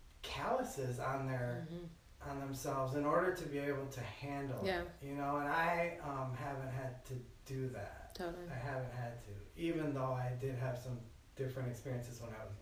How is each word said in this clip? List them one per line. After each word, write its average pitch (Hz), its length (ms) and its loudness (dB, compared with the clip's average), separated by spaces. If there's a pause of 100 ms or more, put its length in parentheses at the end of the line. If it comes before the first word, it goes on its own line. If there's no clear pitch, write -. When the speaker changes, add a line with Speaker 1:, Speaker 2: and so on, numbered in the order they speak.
(220)
Speaker 1:
calluses 135 760 2
on 135 280 2
their, 123 440 0
Speaker 2:
Mm-hmm. - 600 -8
Speaker 1:
on 139 80 -2
themselves 135 560 0
in 147 100 4
order 175 280 8
to 170 140 -2
be 143 100 0
able 139 300 2
to 127 120 -6
handle 139 640 -2
Speaker 2:
Yeah. 185 180 4
Speaker 1:
it, 175 60 -2 (200)
you 139 80 -2
know?" 143 220 2
And 143 120 2
I, 170 540 4
um, 135 320 0
haven't 135 360 -2
had 131 340 -4
to 131 80 -6 (320)
do 131 240 0
that. - 460 -8
Speaker 2:
Totally. 175 360 -2
Speaker 1:
I 123 60 -2
haven't 123 360 0
had 120 320 -2
to, 101 60 -8 (300)
even 156 320 4
though 131 200 2
I 127 260 2
did 135 160 0
have 123 220 0
some 123 200 -4 (380)
different 127 340 0
experiences 120 520 -4
when 117 100 -6
I 110 140 -8
was 101 160 -8